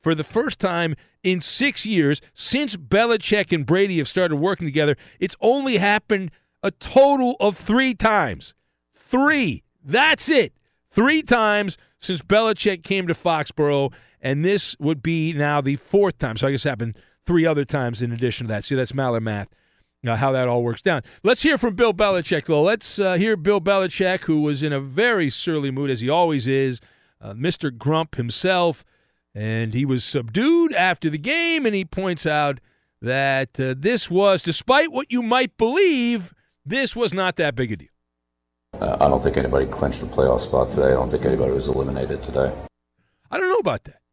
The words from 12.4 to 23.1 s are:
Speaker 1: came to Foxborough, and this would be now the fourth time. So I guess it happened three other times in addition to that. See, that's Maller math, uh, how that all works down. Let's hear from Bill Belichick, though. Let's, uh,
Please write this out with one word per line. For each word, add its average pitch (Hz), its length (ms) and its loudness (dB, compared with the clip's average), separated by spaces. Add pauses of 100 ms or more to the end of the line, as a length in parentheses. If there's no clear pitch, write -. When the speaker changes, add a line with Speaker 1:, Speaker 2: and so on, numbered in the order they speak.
Speaker 1:
came 190 240 -2
to 165 60 0
Foxborough, 147 760 0 (280)
and 143 240 -2
this 196 340 -2
would 147 240 -2
be 165 300 -2
now 147 280 0
the 135 140 0
fourth 196 440 0
time. 113 180 -4
So 135 100 -2
I 139 60 2
guess 139 120 -4
it 151 40 0
happened 113 280 -6 (300)
three 170 180 4
other 151 200 2
times 120 360 -4
in 120 120 -4
addition 117 340 -4
to 113 60 -4
that. 123 100 -4
See, 139 140 -4
that's 127 160 -2
Maller 127 280 -2
math, 104 280 -6 (580)
uh, 117 80 0
how 135 160 0
that 131 160 0
all 120 160 0
works 117 200 -4
down. 160 200 0 (220)
Let's 240 180 2
hear 294 160 2
from 226 160 0
Bill 226 180 4
Belichick, 185 520 0
though. 151 180 4
Let's, 208 380 0
uh, 190 140 2